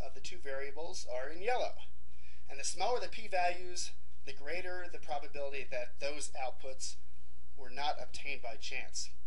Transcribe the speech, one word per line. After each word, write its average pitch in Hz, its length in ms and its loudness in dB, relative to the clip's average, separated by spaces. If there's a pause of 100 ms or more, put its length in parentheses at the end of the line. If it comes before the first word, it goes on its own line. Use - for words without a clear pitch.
of 135 80 0
the 131 80 0
two - 160 0
variables 143 720 0
are 131 200 0
in 170 100 0
yellow. 214 320 0 (800)
And 139 80 0
the 139 40 -2
smaller 214 360 0
the 185 80 0
p-values, 180 840 0 (360)
the 139 60 0
greater 175 580 0
the 151 80 0
probability 143 720 0
that 123 280 0
those 143 380 0
outputs 131 600 0 (600)
were 127 140 0
not 143 280 0
obtained 135 440 0
by 113 180 0
chance. - 480 0 (180)